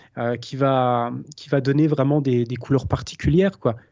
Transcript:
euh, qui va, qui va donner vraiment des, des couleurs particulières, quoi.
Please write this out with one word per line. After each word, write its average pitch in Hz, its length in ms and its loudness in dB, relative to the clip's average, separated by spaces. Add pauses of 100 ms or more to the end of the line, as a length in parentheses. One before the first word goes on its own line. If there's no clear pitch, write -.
(180)
euh, 120 180 -2
qui 117 200 -12
va, 127 580 0 (220)
qui - 120 -20
va 139 140 0
donner 143 260 2
vraiment 147 340 2
des, 123 220 0
des 120 120 -4
couleurs 127 320 0
particulières, - 720 0
quoi. 113 160 0 (160)